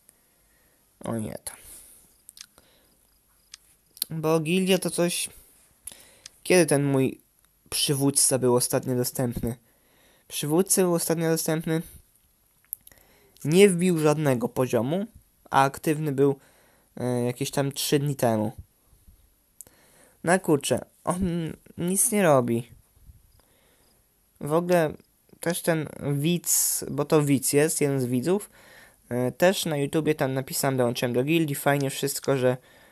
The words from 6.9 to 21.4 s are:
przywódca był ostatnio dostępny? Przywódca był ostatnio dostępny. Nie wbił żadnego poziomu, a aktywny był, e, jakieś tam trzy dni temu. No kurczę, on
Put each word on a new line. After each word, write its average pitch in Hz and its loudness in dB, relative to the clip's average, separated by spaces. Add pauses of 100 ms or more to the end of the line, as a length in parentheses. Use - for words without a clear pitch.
przywódca 139 0
był 123 4
ostatnio 127 -2
dostępny? 123 -4 (720)
Przywódca 170 0
był 180 2
ostatnio 165 0
dostępny. 160 -2 (1600)
Nie 185 8
wbił 175 2
żadnego 147 2
poziomu, 131 -2 (420)
a 135 4
aktywny 151 -2
był, 139 2 (580)
e, 123 -2
jakieś 123 -4
tam 139 -2
trzy - 0
dni 143 -2
temu. 110 0 (1700)
No 185 2
kurczę, 139 0 (180)
on 180 -2 (540)